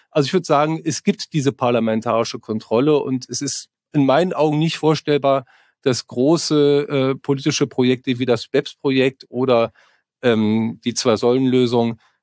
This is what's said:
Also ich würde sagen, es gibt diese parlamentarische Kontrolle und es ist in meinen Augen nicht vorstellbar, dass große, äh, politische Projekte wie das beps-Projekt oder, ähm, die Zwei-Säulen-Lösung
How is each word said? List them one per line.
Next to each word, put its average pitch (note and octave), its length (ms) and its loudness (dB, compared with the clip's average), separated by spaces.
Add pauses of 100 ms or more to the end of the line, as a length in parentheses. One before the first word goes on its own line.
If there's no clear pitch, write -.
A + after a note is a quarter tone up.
(100)
Also D3 160 0
ich C3 80 -4
würde F3+ 100 0
sagen, D#3 400 0
es D#3+ 180 -6
gibt - 300 -4
diese C#3 200 0
parlamentarische A2+ 840 -2
Kontrolle A#2+ 600 0
und C3 320 -6
es - 100 -8
ist - 300 -8 (240)
in D3 100 2
meinen D#3 300 2
Augen D3 240 0
nicht D#3 180 0
vorstellbar, C#3+ 720 0 (340)
dass - 260 -2
große, C#3+ 1080 0
äh, - 0 -
politische C#3 520 -2
Projekte B2+ 520 0
wie B2+ 80 -2
das A#2+ 220 -2
beps-Projekt C3 800 -2
oder, A#2+ 420 0 (480)
ähm, A2 640 0
die B2 80 -4
Zwei-Säulen-Lösung B2 1080 2 (240)